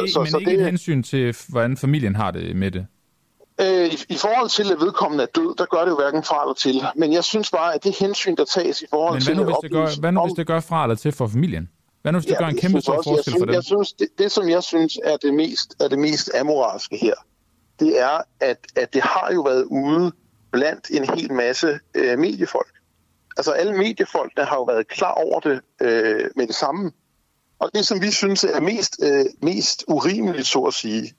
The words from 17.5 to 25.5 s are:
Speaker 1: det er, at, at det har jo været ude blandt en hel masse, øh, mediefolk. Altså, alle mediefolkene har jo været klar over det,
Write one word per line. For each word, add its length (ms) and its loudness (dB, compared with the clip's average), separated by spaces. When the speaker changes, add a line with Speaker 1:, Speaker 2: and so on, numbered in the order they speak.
Speaker 1:
det 200 4
er, 180 2
at, 180 0
at 180 -2
det 80 2
har 320 0
jo 80 2
været 220 2
ude 480 0
blandt 380 -2
en 280 0
hel 140 -4
masse, 460 0
øh, 240 2
mediefolk. 500 0
Altså, 160 0
alle 200 0
mediefolkene 760 0
har 100 -2
jo 60 0
været 260 0
klar 240 -2
over 280 0
det, 200 0